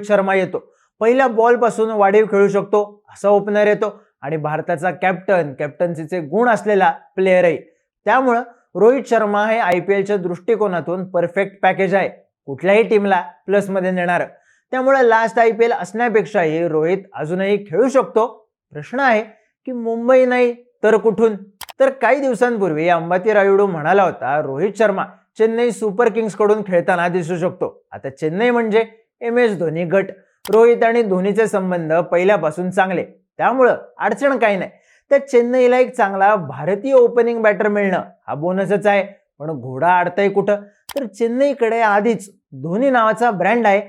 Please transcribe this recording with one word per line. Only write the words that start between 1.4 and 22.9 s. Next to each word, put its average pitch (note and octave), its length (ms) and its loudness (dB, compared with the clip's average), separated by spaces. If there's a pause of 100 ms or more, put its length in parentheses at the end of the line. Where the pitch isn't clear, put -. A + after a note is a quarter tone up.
वाढीव G#3+ 420 2
खेळू G3+ 160 4
शकतो G3+ 560 -2 (100)
असा - 160 -2
ओपनर G#3 380 2
येतो G#3 340 -2 (200)
आणि D3+ 160 -6
भारताचा D#3 540 -4
कॅप्टन, F3+ 600 -2
कॅप्टन्सीचे D#3+ 680 -6
गुण F#3 300 -2
असलेला G3 420 2 (240)
प्लेअरही. F3+ 420 2 (480)
त्यामुळं B3 360 2 (340)
रोहित A3+ 320 4
शर्मा G#3+ 400 0
हे A3 120 0
आयपीएलच्या G3 580 0
दृष्टिकोनातून F3+ 920 -4
परफेक्ट F3+ 520 -4
पॅकेज F#3 340 0
आहे, F3 140 0 (360)
कुठल्याही F3+ 380 0
टीमला G3 400 2 (220)
प्लसमध्ये F#3+ 460 -2
नेणारं. F3 340 -2 (460)
त्यामुळे C4 380 2
लास्ट A3+ 300 2
आयपीएल A3+ 320 2
असण्यापेक्षाही F3+ 960 -2
रोहित D#3+ 300 0 (160)
अजूनही F#3+ 560 -4
खेळू G#3+ 200 2
शकतो. A#3+ 600 -2 (240)
प्रश्न D3 260 -10
आहे A#3+ 220 2 (440)
की C4 60 -10
मुंबई A#3+ 540 2
नाही B3 280 0 (300)
तर G#3+ 140 4
कुठून? A3 380 0 (440)
तर C4+ 100 4
काही C4 300 0
दिवसांपूर्वी G#3+ 720 -2
अंबाती F3+ 440 0